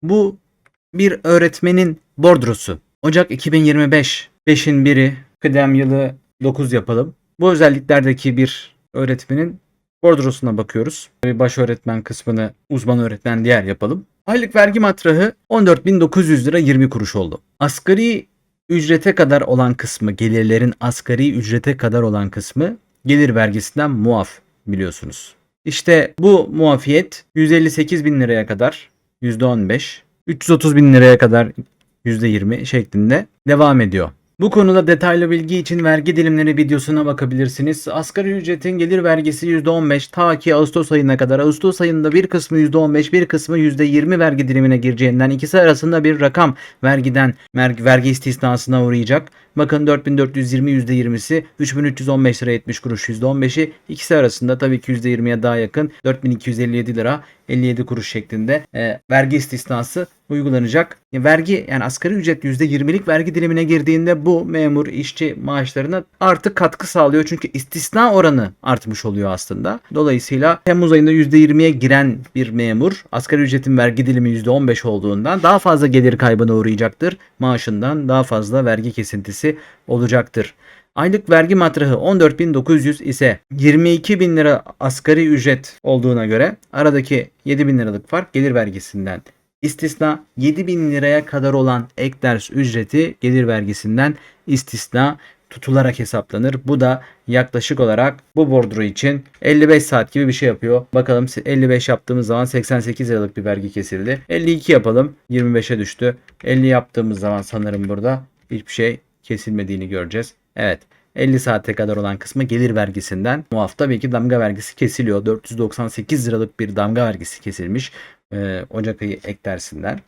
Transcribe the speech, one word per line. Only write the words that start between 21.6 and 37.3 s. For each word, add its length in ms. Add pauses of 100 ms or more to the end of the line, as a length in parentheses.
kadar 260
olan 280
kısmı 460 (300)
gelir 280
vergisinden 560
muaf 500 (260)
biliyorsunuz. 680 (300)
İşte 540
bu 300
muafiyet 760 (100)
yüz 180
elli 180
sekiz 340
bin 160
liraya 260
kadar 420 (340)
yüzde 220
on 240
beş, 340 (240)
üç 220
yüz 20
otuz 260
bin 180
liraya 240
kadar 340 (520)
yüzde 240
yirmi 380
şeklinde 600 (220)
devam 320
ediyor. 300 (300)
Bu 100
konuda 360
detaylı 440
bilgi 280
için 260
vergi 320
dilimleri 400
videosuna 500
bakabilirsiniz. 840